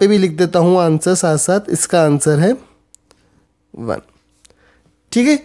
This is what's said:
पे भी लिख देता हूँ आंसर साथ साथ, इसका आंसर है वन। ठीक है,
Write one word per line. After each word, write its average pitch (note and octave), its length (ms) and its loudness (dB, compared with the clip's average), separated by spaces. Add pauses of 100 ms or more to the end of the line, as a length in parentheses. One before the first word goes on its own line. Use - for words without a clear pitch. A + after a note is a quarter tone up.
पे G3 60 2
भी G#3 120 2
लिख F3+ 180 -2
देता F3 220 0
हूँ F3+ 220 2
आंसर E3 340 0
साथ D#3+ 240 0
साथ, F#3+ 320 -2
इसका E3 340 0
आंसर D3 340 0
है F#3+ 140 2 (1200)
वन। A2 280 -8 (1080)
ठीक A#3+ 160 2
है, D4 160 4